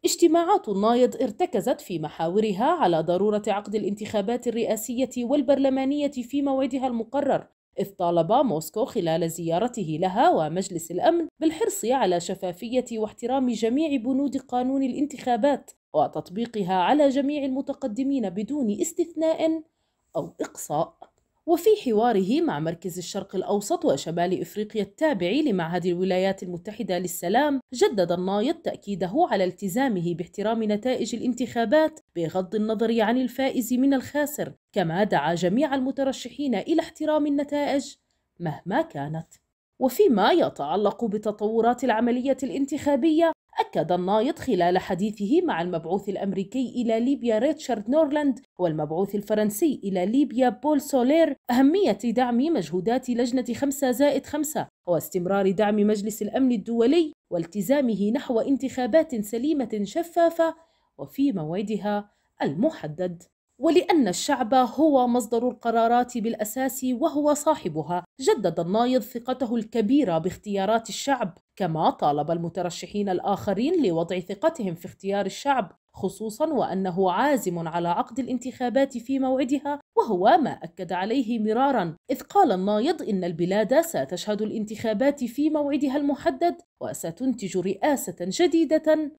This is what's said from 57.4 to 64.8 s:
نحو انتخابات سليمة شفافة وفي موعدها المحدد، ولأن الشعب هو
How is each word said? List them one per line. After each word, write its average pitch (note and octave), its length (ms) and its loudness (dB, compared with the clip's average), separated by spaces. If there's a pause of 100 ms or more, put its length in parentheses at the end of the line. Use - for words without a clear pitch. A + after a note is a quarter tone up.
نحو A#3+ 300 0
انتخابات B3+ 840 0
سليمة A#3+ 580 -2
شفافة E4 720 0 (440)
وفي C4+ 340 -2
موعدها G3+ 760 -4 (320)
المحدد، F3 800 -4 (380)
ولأن D#4 480 4
الشعب A#3+ 460 0
هو B3+ 520 6